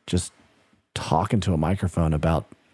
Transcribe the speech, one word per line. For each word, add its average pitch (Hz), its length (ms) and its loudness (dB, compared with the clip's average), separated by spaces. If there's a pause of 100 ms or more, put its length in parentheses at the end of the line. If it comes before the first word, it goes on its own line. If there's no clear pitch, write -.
just - 260 -2 (640)
talk - 380 0
into 98 200 2
a 82 40 2
microphone 82 560 0
about 78 320 0 (280)